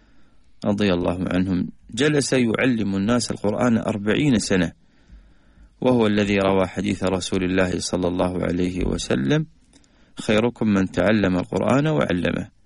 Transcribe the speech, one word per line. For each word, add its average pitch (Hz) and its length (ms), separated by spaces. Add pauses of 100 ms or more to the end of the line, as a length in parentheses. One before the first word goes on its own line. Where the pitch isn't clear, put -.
(640)
رضي 101 280
الله 87 260 (100)
عنهم، 92 400 (260)
جلس 143 380
يعلم 113 640
الناس 113 340
القرآن 110 480
أربعين 107 600
سنة، 90 340 (1080)
وهو 120 260
الذي 104 300
روى 95 300
حديث 95 380
رسول 92 400
الله 90 340
صلى 90 300
الله 90 340
عليه 90 420
وسلم: 135 640 (760)
"خيركم 113 480
من 95 220
تعلم 95 460
القرآن 113 500
وعلمه"، 139 640 (180)